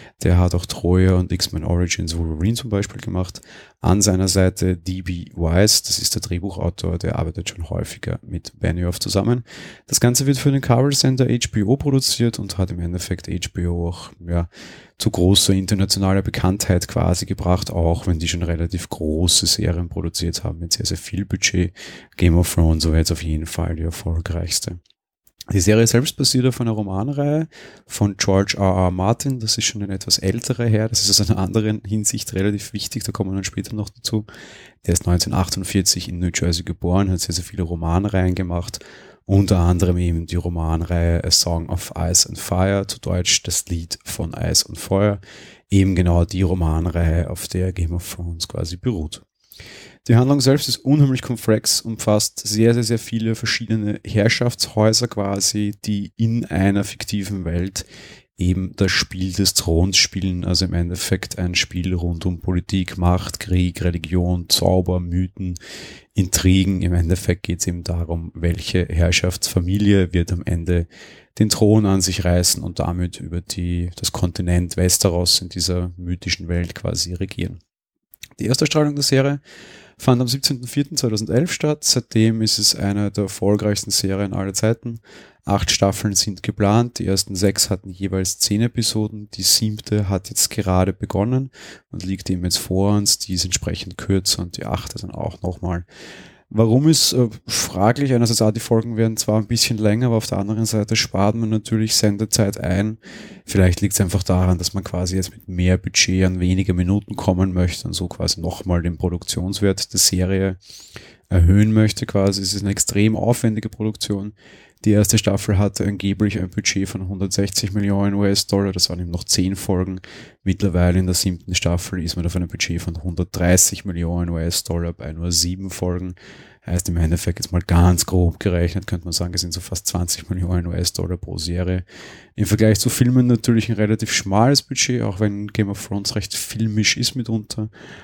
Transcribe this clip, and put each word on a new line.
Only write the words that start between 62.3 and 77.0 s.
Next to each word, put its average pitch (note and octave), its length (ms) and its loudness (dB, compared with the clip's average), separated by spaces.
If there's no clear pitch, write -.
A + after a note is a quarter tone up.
Politik, F#2 600 -2
Macht, F2 400 2
Krieg, F2+ 440 0
Religion, F2 640 0
Zauber, F2+ 520 2
Mythen, F2+ 560 -4
Intrigen. F#2 720 2
Im F2 100 0
Endeffekt F2 480 0
geht's - 240 -4
eben F2 180 -4
darum, E2+ 520 -4
welche E2+ 500 0
Herrschaftsfamilie F2+ 1300 2
wird F2 180 2
am E2+ 120 -4
Ende E2+ 440 0
den A2 100 4
Thron G#2+ 380 6
an G2 140 4
sich F#2 240 -2
reißen F2+ 360 2
und E2+ 160 -8
damit F2 420 -2
über E2+ 220 -8
die, F2 540 -4
das - 160 -6
Kontinent F2 640 0
Westeros F2+ 640 2
in F#2 80 -10
dieser F2 480 -2
mythischen F2 500 -6
Welt F2 280 -2
quasi F2 380 -4